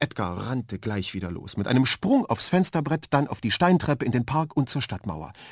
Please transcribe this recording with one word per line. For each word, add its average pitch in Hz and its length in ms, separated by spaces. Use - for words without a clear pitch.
Edgar 95 460
rannte 120 320
gleich 104 340
wieder 90 180
los, - 260
mit - 100
einem 131 180
Sprung 240 400
aufs - 240
Fensterbrett, 160 640
dann 143 180
auf - 120
die 110 100
Steintreppe 175 540
in 117 80
den 123 120
Park 156 320
und 135 140
zur 143 100
Stadtmauer. 78 520